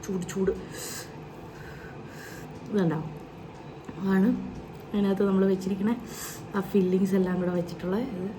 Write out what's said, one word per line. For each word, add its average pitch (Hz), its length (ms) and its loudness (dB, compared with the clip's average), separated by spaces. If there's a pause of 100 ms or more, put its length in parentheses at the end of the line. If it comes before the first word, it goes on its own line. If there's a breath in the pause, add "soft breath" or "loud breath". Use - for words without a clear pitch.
ചൂട് 185 280 -2
ചൂട് 190 200 2 (2250 loud breath)
ഇതുണ്ടാവും, 160 380 2 (1040)
ആണ് 190 140 6 (640)
അതിനകത്ത് 202 400 4
നമ്മൾ 190 220 6
വെച്ചിരിക്കണ 190 380 2 (680 loud breath)
ആ 196 40 2 (120)
ഫില്ലിങ്സ് 190 460 6
എല്ലാം 185 220 4
കൂടെ 180 200 2
വെച്ചിട്ടുള്ള 180 360 -2 (200)
ഇത് 185 120 -4 (100)